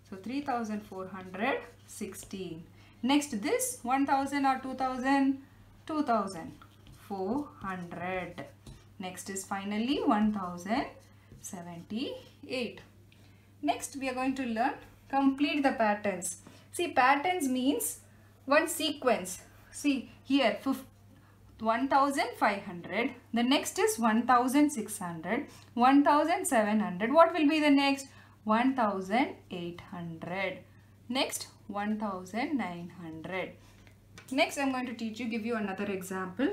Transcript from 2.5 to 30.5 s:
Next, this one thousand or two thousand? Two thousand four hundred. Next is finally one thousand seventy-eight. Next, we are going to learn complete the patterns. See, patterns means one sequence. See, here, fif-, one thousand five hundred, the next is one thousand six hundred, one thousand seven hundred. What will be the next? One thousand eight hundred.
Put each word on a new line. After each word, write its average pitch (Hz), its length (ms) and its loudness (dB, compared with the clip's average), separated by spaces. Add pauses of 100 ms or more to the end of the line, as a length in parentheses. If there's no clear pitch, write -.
Next, 269 380 2
this 453 420 -2
one 262 220 2
thousand 277 400 0
or 269 180 2
two 262 120 -8
thousand? 269 640 2 (480)
Two 311 160 -2
thousand 226 500 -2 (560)
four 208 400 -2 (120)
hundred. 180 840 -8 (540)
Next 185 320 -10
is 190 140 -8
finally 214 600 -4
one 214 280 4
thousand 190 540 -4 (540)
seventy-eight. 208 1400 -8 (840)
Next, - 340 -4
we 269 120 -4
are 254 60 -4
going 262 220 0
to 269 80 -4
learn 233 300 0 (340)
complete 277 540 2
the 269 100 4
patterns. 208 640 -2 (360)
See, 349 160 -2
patterns 294 600 4
means 254 500 0 (480)
one 311 220 4
sequence. 247 720 -2 (300)
See, 269 380 -2 (120)
here, 254 380 2
fif-, - 240 -2 (720)
one 226 300 0
thousand 277 400 4 (100)
five 202 240 2
hundred, 196 520 -4 (200)
the 226 80 2
next 262 360 2
is 440 200 2
one 226 260 4
thousand 254 460 6
six 214 280 -6
hundred, 175 480 -4 (280)
one 269 300 8
thousand 320 420 4
seven 214 320 2
hundred. 208 340 -2
What 330 200 8
will 320 160 4
be 311 100 4
the 294 120 4
next? 277 360 4 (380)
One 233 300 2
thousand 214 600 0 (160)
eight 175 300 -8 (100)
hundred. 175 680 -8 (500)